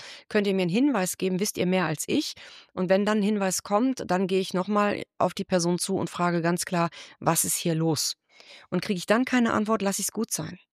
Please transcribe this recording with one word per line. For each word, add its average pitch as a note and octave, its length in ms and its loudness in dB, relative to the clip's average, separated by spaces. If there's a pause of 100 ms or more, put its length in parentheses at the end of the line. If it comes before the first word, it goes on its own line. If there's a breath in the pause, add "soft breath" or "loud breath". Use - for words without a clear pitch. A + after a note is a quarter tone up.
(280 loud breath)
Könnt G#3 200 2
ihr G3 60 2
mir F#3 100 2
'n F3 60 0
Hinweis A3+ 480 2
geben? F#3 220 0
Wisst - 180 -4
ihr - 80 2
mehr F#3 200 2
als D#3 220 -4
ich?" - 260 -2 (400 loud breath)
Und F3+ 160 -2
wenn G3 160 4
dann G#3+ 140 2
'n - 40 2
Hinweis G3+ 380 0
kommt, B3 440 0
dann F#3 220 2
geh F#3+ 120 2
ich F#3+ 140 -6
noch F3+ 140 0
mal G#3 360 0 (140)
auf F3+ 160 2
die G3 100 -6
Person F3 340 2
zu G3 180 -2
und F3 140 -2
frage F3 320 0
ganz E3+ 240 0
klar: E3+ 240 0 (300 loud breath)
"Was E3 240 2
ist - 120 -2
hier E3+ 200 0
los?" D#3+ 400 0 (540 loud breath)
Und F3+ 120 -2
krieg F#3+ 160 -2
ich - 80 -8
dann A#3 200 4
keine A#3+ 280 2
Antwort, G#3+ 280 0
lass G3 180 0
ich's - 120 -6
gut A3 200 -4
sein. F3+ 260 -8 (140)